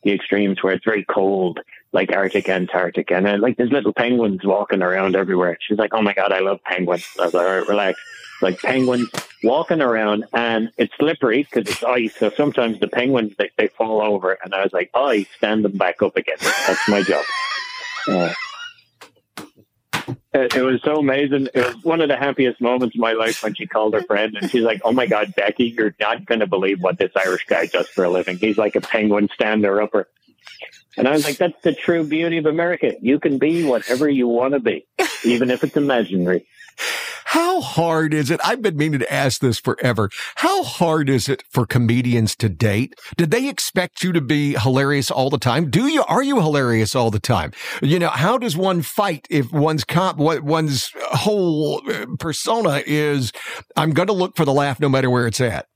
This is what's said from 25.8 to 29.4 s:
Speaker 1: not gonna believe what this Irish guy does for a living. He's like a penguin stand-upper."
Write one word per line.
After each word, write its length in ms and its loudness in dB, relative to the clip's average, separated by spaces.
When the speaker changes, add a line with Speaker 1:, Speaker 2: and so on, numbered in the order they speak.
Speaker 1:
not 280 -2
gonna 200 0
believe 360 -2
what 160 0
this 180 -2
Irish 300 -2
guy 200 0
does 220 -2
for 160 0
a 60 2
living. 260 -2
He's 220 0
like 180 2
a 60 0
penguin 500 0
stand-upper." 760 0